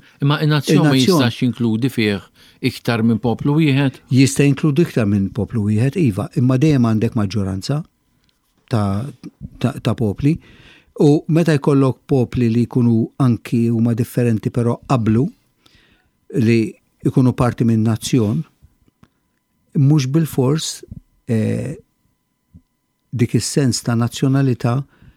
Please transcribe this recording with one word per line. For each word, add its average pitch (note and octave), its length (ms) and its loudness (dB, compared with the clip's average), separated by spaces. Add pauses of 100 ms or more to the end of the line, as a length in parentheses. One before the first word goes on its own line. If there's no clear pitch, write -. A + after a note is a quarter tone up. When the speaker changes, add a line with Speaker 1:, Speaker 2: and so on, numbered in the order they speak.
(180)
Speaker 1:
Imma C#3+ 240 -2
in-nazzjon D3+ 360 2
ma D3 120 4
Speaker 2:
In-nazzjon C#3 300 4
Speaker 1:
jistax A#2 220 0
jinkludi A#2 480 -2
fih G#2 300 -2 (420)
iktar A#2 420 -2
minn A2+ 160 2
poplu B2 360 -2
wieħed? C#3+ 520 0
Speaker 2:
Jista' C3+ 360 2
jinkludi C#3+ 400 2
iktar A2+ 240 -2
minn G2+ 240 0
poplu G#2 340 -4
wieħed, G#2+ 300 0
iva, A2 380 -2
imma B2+ 240 2
dejjem C#3 260 2
għandek A2 320 0
maġġoranza G2+ 680 -4 (840)
ta', G#2 380 -2 (480)
ta', - 260 -4
ta' A2+ 160 -2
popli. B2+ 380 -2 (600)
U D3+ 300 4
meta D#3+ 300 2
jkollok C#3 480 0
popli B2 480 0
li A#2 160 0
jkunu A#2 380 2 (100)
anki A#2 540 0
huma A#2 260 0
differenti A#2+ 560 -2
però A#2 300 0
qablu A2+ 420 0 (1040)
li A2+ 300 2 (440)
jkunu B2+ 280 2
parti A#2+ 320 -2
minn A2+ 240 2
nazzjon, A#2 540 -2 (1300)
mhux C#3+ 320 4
bil-fors, C#3+ 720 -2 (420)
eh, A2+ 540 -4 (1400)
dik A#2 220 -2
is-sens B2+ 460 0
ta' A#2+ 140 -4
nazzjonalità B2+ 840 0 (360)